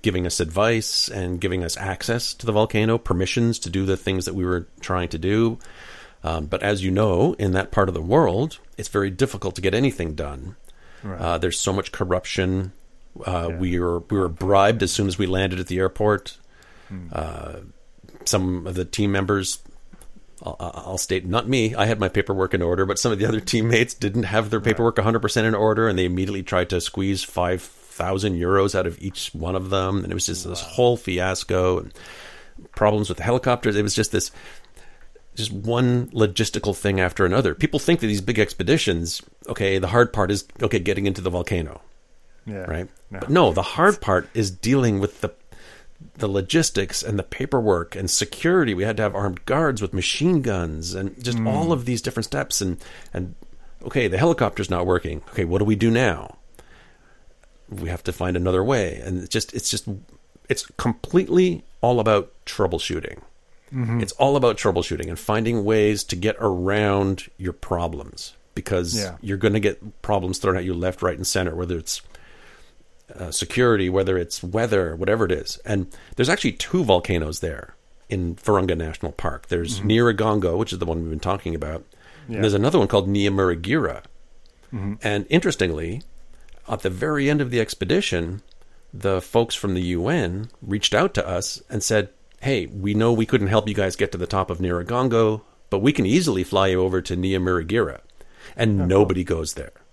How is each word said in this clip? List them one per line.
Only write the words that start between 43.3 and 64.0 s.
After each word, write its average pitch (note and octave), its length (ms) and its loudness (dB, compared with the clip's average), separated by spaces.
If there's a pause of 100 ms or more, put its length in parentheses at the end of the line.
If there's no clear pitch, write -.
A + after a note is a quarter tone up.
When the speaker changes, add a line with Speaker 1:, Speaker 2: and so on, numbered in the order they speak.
Speaker 1:
no, D3 220 6
the F#2 100 2
hard F3+ 380 2
part F#2 320 0
is G#2+ 180 0
dealing A#2 480 2
with G2+ 220 -4
the - 120 -4 (840)
the A2 100 -2
logistics G2 760 0
and G#2+ 160 -2
the F#2+ 40 -2
paperwork G#2+ 760 0
and F#2 140 -4
security. E3 640 0
We F2+ 100 -2
had G#2+ 140 0
to A2 40 0
have G2+ 120 0
armed G2 320 -4
guards C3+ 340 2
with G2 140 -4
machine D3 480 2
guns E2+ 520 -4
and F#2+ 280 -6
just A#2+ 160 -2
Speaker 2:
Mm. A2+ 100 0
Speaker 1:
all D#3+ 240 0
of B2+ 140 0
these B2 160 -2
different A#2 240 -4
steps. - 340 -4
And, F#2 160 -2 (380)
and, F#2 200 -6 (500)
okay, B2+ 240 0
the F#2 100 0
helicopter's A#2 520 2
not F2+ 160 0
working. D#2+ 440 0
Okay, G2 140 -2
what F2 140 0
do G2+ 60 2
we G#2+ 120 4
do A2+ 140 4
now? A2+ 460 2 (1300)
We F2 200 -8
have F2 160 -6
to F2+ 80 -4
find F2+ 240 -2
another F#2 280 2
way. A2 400 0
And F#2 180 -4
it's - 60 -14
just, - 260 -4
it's - 160 -4
just, - 160 -4 (640)
it's - 180 -2 (100)
completely F3 880 0 (160)
all A#2+ 200 2
about G#2 320 2 (120)
troubleshooting. - 760 -2 (520)
Speaker 2:
Mm-hmm. A#2 280 -2